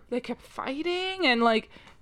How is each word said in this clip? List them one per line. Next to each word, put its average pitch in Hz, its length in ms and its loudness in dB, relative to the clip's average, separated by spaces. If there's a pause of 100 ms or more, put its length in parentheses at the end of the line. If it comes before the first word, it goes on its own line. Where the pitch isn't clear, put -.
(100)
they 240 100 -2
kept 240 220 -8
fighting, 359 840 -4
and, 240 160 4
like, 226 260 2 (340)